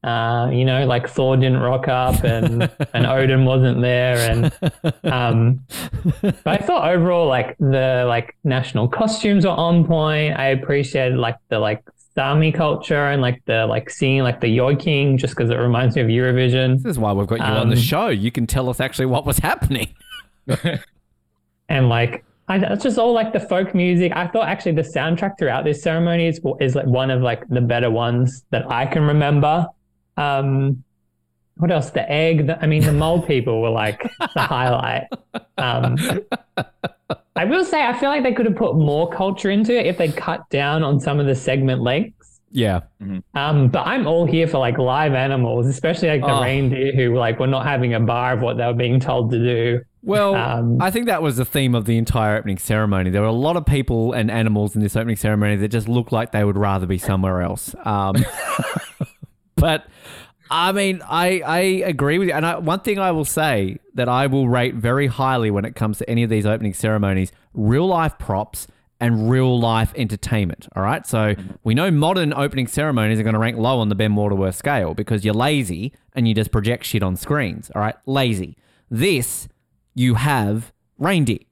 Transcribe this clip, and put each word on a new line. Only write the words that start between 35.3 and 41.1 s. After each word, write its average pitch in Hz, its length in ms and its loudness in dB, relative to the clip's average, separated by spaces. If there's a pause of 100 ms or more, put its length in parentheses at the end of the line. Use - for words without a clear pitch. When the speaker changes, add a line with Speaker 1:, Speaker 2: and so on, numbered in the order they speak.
Speaker 1:
Um, 123 380 0 (1400)
I 165 80 0
will 330 200 0
say, 311 200 -2
I 240 140 0
feel 277 120 0
like 285 120 -2
they 247 100 0
could 233 140 0
have 202 100 0
put 202 200 0
more 156 340 2
culture 196 400 -2
into 214 280 2
it 190 80 0
if 175 120 -2
they'd 156 180 0
cut - 340 -6
down 143 320 0
on 143 180 2
some 143 200 0